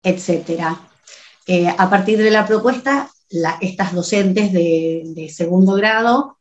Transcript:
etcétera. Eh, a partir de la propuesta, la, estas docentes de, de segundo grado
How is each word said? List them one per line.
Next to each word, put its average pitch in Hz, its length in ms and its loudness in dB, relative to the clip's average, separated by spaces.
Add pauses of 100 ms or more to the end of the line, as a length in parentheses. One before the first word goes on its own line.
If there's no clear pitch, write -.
etcétera. 165 840 -4 (580)
Eh, 175 200 2
a 185 220 2
partir 202 280 2
de 214 140 4
la 214 140 2
propuesta, 254 640 -2 (200)
la, 165 320 -4
estas 185 320 -4
docentes 196 580 0
de, 165 520 0 (120)
de 160 140 -12
segundo 185 440 2
grado 226 680 0